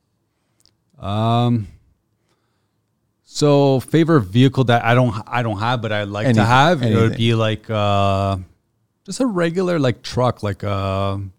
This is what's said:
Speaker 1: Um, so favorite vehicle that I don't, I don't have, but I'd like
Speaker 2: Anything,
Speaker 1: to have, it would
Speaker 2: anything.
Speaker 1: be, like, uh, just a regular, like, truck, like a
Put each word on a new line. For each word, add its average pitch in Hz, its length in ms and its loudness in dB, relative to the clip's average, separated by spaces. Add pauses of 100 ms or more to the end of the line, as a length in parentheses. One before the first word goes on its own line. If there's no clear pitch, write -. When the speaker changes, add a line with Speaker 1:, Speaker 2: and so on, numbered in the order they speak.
(960)
Speaker 1:
Um, 113 680 -2 (1600)
so 143 560 2
favorite 156 420 2
vehicle 123 440 2
that 117 180 2
I 113 100 2
don't, 123 220 2 (120)
I 123 140 -4
don't 107 180 -4
have, 117 220 -4
but 107 100 -4
I'd 104 180 -4
like 104 160 -4
Speaker 2:
Anything, 113 180 2
Speaker 1:
to - 20 2
have, 135 380 4
it 113 100 0
would 113 40 2 (160)
Speaker 2:
anything. - 40 -10
Speaker 1:
be, 117 180 0
like, 110 340 -2
uh, 98 680 0 (680)
just 196 140 -10
a 277 60 0
regular, 175 540 -2
like, 127 240 0
truck, 123 400 -2
like 104 200 -6
a 98 580 -4 (180)